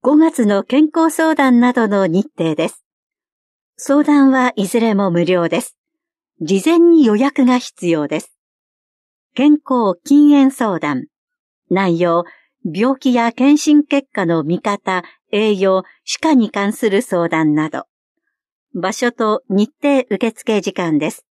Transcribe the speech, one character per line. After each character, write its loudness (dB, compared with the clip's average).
五 2
月 2
の 0
健 0
康 0
相 0
談 2
な 2
ど 0
の 0
日 -2
程 -4
で -4
す。 -16
相 0
談 4
は 0
い -2
ず -2
れ 0
も 0
無 0
料 0
で -2
す。 -14
事 -2
前 2
に 6
予 2
約 0
が 2
必 -8
要 -2
で -4
す。 -20
健 2
康 -2
禁 4
煙 4
相 -4
談。 -6
内 0
容、 0
病 -2
気 0
や 0
検 2
診 2
結 -4
果 -4
の 0
見 -4
方、 -6
栄 0
養、 0
歯 -10
科 2
に 2
関 -4
す -4
る 0
相 -4
談 0
な -2
ど。 -10
場 -6
所 -4
と -4
日 0
程 0
受 -4
付 -4
時 -8
間 -4
で -2
す。 -20